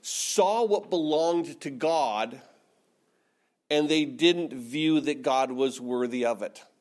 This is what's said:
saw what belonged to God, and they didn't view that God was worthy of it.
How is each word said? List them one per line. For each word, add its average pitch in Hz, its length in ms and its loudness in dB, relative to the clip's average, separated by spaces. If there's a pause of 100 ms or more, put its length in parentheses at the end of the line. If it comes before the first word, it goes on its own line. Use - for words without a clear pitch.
saw 214 600 0
what 208 280 0
belonged 160 720 0
to 139 80 -8
God, 127 720 -2 (1300)
and 151 200 2
they 156 160 4
didn't 156 500 2
view 147 460 0
that 143 220 -4
God 131 280 2
was 127 300 -2
worthy 123 440 -2
of 117 160 0
it. - 220 -10 (180)